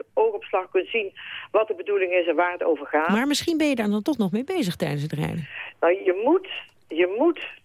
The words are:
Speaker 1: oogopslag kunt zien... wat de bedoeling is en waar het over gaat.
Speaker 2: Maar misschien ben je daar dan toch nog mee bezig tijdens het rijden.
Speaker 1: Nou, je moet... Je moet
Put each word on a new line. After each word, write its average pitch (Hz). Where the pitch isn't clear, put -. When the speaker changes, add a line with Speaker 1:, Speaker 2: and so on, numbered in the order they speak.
Speaker 1:
oogopslag 202
kunt 185
zien... 214
wat 214
de 214
bedoeling 196
is 175
en 160
waar 175
het 175
over 143
gaat. 156
Speaker 2:
Maar 226
misschien 302
ben 302
je 277
daar 214
dan 208
toch 302
nog 190
mee 220
bezig 294
tijdens 147
het 156
rijden. 156
Speaker 1:
Nou, 180
je 190
moet... 370
Je 180
moet 320